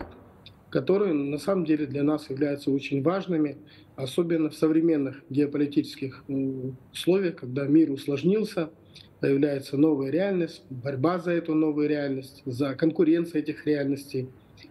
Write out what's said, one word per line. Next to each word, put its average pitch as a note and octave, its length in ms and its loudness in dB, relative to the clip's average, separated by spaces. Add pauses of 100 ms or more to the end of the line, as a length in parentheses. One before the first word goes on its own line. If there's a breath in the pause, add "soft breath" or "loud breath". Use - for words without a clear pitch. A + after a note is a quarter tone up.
(720)
которые F3+ 440 2
на C#3+ 240 -2
самом F#3+ 260 0
деле D3+ 220 0
для C#3+ 180 -2
нас D3 260 0
являются C#3+ 400 -2
очень C#3 320 -2
важными, E3 560 0 (380 loud breath)
особенно D3+ 540 0
в - 40 -12
современных D#3 760 2
геополитических, C#3+ 1000 -2
м, C3+ 480 -4 (160)
условиях, F3+ 420 0
когда C3 320 -6
мир D3+ 240 6
усложнился, D#3+ 800 0 (500 loud breath)
появляется C#3 560 0
новая C#3 340 4
реальность, F3 600 -2
борьба C#3 480 -2
за E3+ 140 -2
эту E3 240 0
новую D3+ 320 2
реальность, C#3+ 580 -4
за C3+ 300 -4
конкуренцию E3 680 2
этих D3+ 240 -8
реальностей. C#3 640 -2 (420 loud breath)